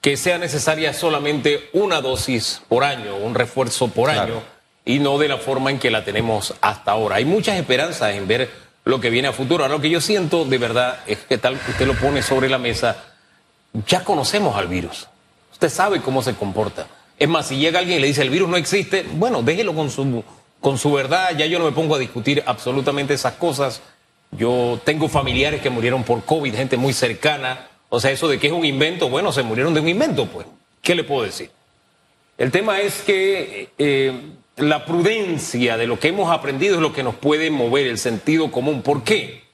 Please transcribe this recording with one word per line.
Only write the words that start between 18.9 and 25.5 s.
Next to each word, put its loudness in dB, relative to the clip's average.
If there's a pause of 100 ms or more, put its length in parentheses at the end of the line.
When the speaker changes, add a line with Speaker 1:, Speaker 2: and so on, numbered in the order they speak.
Speaker 1:
bueno, 0
déjelo 0
con -2
su, -2 (360)
con 2
su 2
verdad. 2
Ya 2
yo 0
no 2
me 2
pongo 0
a 0
discutir -2
absolutamente 0
esas -2
cosas. -2 (500)
Yo 0
tengo 0
familiares 0